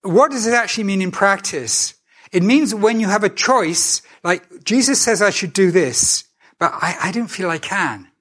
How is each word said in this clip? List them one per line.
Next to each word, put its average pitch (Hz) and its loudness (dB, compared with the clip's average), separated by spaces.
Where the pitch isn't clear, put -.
what 240 4
does 233 -2
it 233 2
actually 226 -2
mean 196 0
in 185 -2
practice? 190 -2
It 180 2
means 233 4
when 220 2
you 220 0
have 208 0
a 196 2
choice, 190 0
like, - -6
Jesus 247 0
says 208 0
I 202 4
should 185 -4
do 190 2
this, 156 0
but - 0
I, 170 -4
I 180 -2
don't 226 -4
feel 185 -6
I 165 -2
can. 156 -6